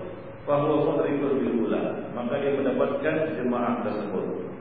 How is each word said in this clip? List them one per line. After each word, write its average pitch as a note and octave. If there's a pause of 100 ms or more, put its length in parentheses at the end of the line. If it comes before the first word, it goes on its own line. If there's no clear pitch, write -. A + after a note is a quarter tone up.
(480)
Fahuwa D3
mudrikun C#3+
bil A2+
ula. -
Maka B2+
dia C#3
mendapatkan C#3+
jemaah A#2+
tersebut. F#2 (120)